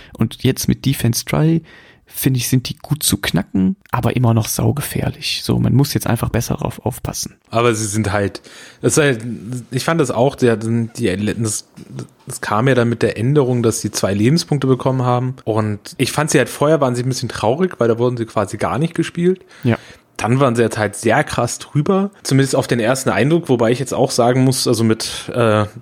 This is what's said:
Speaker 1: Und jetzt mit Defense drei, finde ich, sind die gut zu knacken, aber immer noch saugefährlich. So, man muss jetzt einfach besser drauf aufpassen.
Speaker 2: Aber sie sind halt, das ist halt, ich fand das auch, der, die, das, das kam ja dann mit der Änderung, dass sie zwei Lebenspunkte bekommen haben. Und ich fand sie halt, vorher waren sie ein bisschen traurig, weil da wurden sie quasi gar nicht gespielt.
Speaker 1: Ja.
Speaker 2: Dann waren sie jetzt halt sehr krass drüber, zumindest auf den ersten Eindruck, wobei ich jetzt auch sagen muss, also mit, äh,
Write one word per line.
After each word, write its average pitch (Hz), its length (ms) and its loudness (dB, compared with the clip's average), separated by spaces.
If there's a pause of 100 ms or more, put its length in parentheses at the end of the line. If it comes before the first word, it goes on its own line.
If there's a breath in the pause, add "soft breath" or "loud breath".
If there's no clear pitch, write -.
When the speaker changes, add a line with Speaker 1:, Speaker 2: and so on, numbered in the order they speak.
(160 loud breath)
Speaker 1:
Und - 280 -4
jetzt 131 240 0
mit - 180 0
Defense 120 400 0
drei, 160 380 0 (520 loud breath)
finde 135 220 0
ich, 120 100 -4
sind 131 220 0
die - 80 -12
gut - 260 -4
zu - 140 0
knacken, 190 580 0 (160)
aber 120 240 0
immer 120 180 4
noch 110 140 2
saugefährlich. - 960 -2
So, 123 160 0
man 117 140 2
muss 139 200 2
jetzt - 140 -2
einfach 120 220 0
besser - 260 -2
drauf - 300 -8
aufpassen. - 500 -6 (140)
Speaker 2:
Aber 117 260 2
sie 107 100 -4
sind 101 280 -2
halt, 101 280 -2 (400 loud breath)
das - 160 2
ist 160 60 4
halt, 120 220 0 (440)
ich 131 140 -4
fand 165 160 0
das 127 120 2
auch, 127 240 2
der, 117 200 4
die, 110 840 -2
das, 107 300 -4 (580)
das - 160 -12
kam 107 280 0
ja 131 40 4
dann 120 160 4
mit 117 120 -2
der - 160 0
Änderung, 123 460 2
dass 113 180 0
sie 104 100 -4
zwei - 220 -2
Lebenspunkte 127 520 2
bekommen 131 380 0
haben. 123 400 0
Und 107 540 -2
ich 127 160 -2
fand 151 180 0
sie 160 60 4
halt, 120 120 2
vorher 151 300 2
waren 127 160 0
sie 123 80 -4
ein 127 60 -2
bisschen 123 200 -4
traurig, 156 500 -2
weil 117 100 2
da 110 100 0
wurden 123 180 0
sie 113 80 -4
quasi 110 320 -4
gar 98 220 -2
nicht 165 160 -2
gespielt. 175 500 -2 (180 loud breath)
Speaker 1:
Ja. 120 140 2 (400 loud breath)
Speaker 2:
Dann 117 220 0
waren 131 160 2
sie 120 60 2
jetzt 113 160 0
halt 104 180 -2
sehr 113 300 0
krass - 340 -4
drüber, 190 500 -2 (140 loud breath)
zumindest 135 320 2
auf 131 120 0
den 123 120 0
ersten 123 300 0
Eindruck, 143 400 2
wobei 120 220 4
ich 127 80 0
jetzt 135 140 -6
auch 131 180 0
sagen 127 340 4
muss, 131 200 0
also 113 200 2
mit, - 480 -2
äh, 107 320 2 (160)